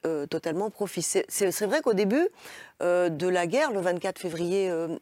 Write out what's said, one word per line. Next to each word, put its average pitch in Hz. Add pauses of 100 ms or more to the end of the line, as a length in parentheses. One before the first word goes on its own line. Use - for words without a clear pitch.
euh, 156
totalement 165
propice. 180
C'est, 190
c'est, 190
c'est 208
vrai 285
qu'au 240
début, 214 (540)
euh, 175
de 160
la 180
guerre, 262
le 196
vingt-quatre 180
février, 180
euh, 165 (140)